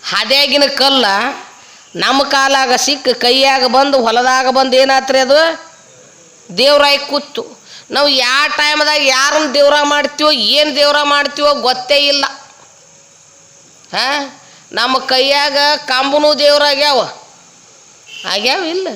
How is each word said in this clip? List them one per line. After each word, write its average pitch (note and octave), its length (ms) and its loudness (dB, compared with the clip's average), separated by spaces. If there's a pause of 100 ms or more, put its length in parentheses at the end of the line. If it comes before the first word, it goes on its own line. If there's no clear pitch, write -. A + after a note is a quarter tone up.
ಹಾದ್ಯಾಗಿನ C4+ 600 0
ಕಲ್ಲ C4 400 0 (880)
ನಮ್ಮ B3+ 260 0
ಕಾಲಾಗ C4+ 540 0
ಸಿಕ್ಕ C#4 320 -2
ಕೈಯಾಗ B3+ 580 2
ಬಂದು C4+ 360 2
ಹೊಲದಾಗ B3 480 0
ಬಂದು B3+ 260 0
ಏನಾತ್ರಿ C4 420 2
ಅದು? D4+ 540 0 (880)
ದೇವ್ರಾಗಿ C#4+ 400 4
ಕೂತು. - 600 -8 (320)
ನಾವು C#4+ 180 0
ಯಾವ C4 480 0
ಟೈಮ್ದಾಗ D4+ 460 0
ಯಾರನ್ನ C#4 520 0
ದೇವ್ರ C#4+ 280 4
ಮಾಡ್ತೀವೋ, D4 480 0
ಏನು C4+ 460 0
ದೇವ್ರ C#4+ 260 2
ಮಾಡ್ತೀವೋ C#4+ 520 0
ಗೊತ್ತೇ B3+ 420 -2
ಇಲ್ಲ. C#4+ 280 0 (1700)
ಹಾಂ, C4 480 -4 (320)
ನಮ್ಮ B3 260 -2
ಕೈಯಾಗ C4+ 580 0 (200)
ಕಂಬನೂ C#4+ 580 0
ದೇವ್ರಾಗ್ಯಾವ, C#4+ 760 2 (1160)
ಆಗ್ಯಾವ A#3+ 360 -2
ಇಲ್ಲ? F4+ 320 -6